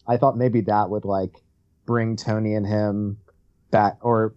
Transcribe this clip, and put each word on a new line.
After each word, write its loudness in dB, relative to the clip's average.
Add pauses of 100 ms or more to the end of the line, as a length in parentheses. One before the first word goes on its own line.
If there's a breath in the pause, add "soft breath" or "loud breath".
I 0
thought 2
maybe 2
that 0
would, -4
like, -4 (440)
bring 0
Tony -2
and -2
him -2 (540)
back, 2
or 2